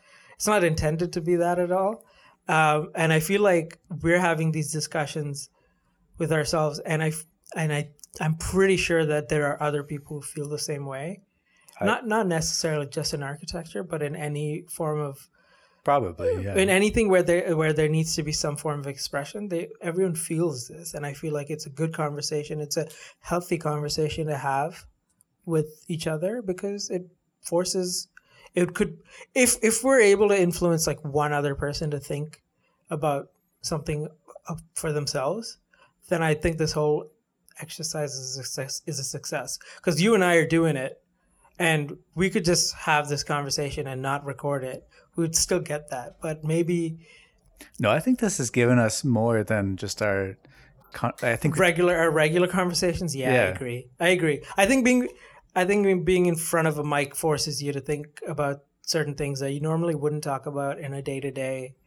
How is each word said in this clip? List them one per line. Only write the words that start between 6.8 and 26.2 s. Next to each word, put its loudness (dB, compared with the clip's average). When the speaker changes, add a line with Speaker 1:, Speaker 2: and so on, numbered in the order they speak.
Speaker 1:
I 0
f-, -6
and 0
I, -2
I'm 0
pretty 2
sure 2
that -2
there 0
are -2
other 0
people -10
who -12
feel -10
the -6
same -6
way. -10
Speaker 2:
I -2
Speaker 1:
Not, 0
not 0
necessarily -2
just -6
in -6
architecture, -8
but -6
in -4
any -4
form -4
of -8
Speaker 2:
Probably, 2
yeah. -4
Speaker 1:
in 4
anything 4
where 6
there, 2
where 2
there 2
needs 0
to -2
be -6
some -4
form -4
of -8
expression, -8
they, -4
everyone 0
feels -2
this, -14
and -6
I -6
feel -8
like -4
it's -8
a -12
good -4
conversation. -4
It's -6
a -4
healthy -4
conversation -2
to -2
have -2
with -2
each -4
other -2